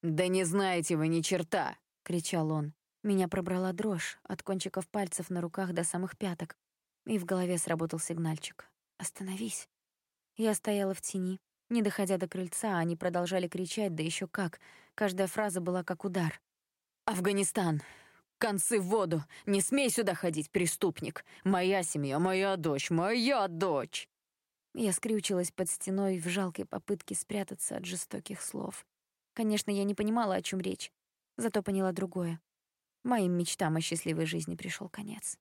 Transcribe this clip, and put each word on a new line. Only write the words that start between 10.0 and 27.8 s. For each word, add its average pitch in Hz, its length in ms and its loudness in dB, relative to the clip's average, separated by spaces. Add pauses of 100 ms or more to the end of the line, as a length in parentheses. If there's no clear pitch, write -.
Я 220 180 4
стояла 196 400 2
в - 60 -14
тени. 185 380 -2 (300)
Не 240 140 2
доходя 196 360 2
до 185 80 -2
крыльца, 185 520 -2
они 170 180 2
продолжали 180 500 0
кричать, 180 480 -2
да 156 80 -2
ещё 165 240 -2
как. 185 340 -4 (360)
Каждая 190 320 2
фраза 190 320 0
была 180 240 0
как 175 200 -6
удар. 180 360 0 (680)
«Афганистан! 185 760 2 (560)
Концы 208 420 2
в 180 60 0
воду! 180 360 2 (240)
Не 196 140 4
смей 262 300 4
сюда 196 240 2
ходить, 156 360 -2
преступник! - 720 0 (200)
Моя 185 400 4
семья, 143 340 0
моя 190 380 4
дочь, 147 340 0
моя 220 560 4
дочь!» 165 640 0 (680)
Я 214 180 2
скрючилась 190 600 0
под 185 180 -2
стеной 190 480 0
в 165 80 -4
жалкой 180 400 -2
попытке - 480 -4
спрятаться - 640 -4
от 190 80 -6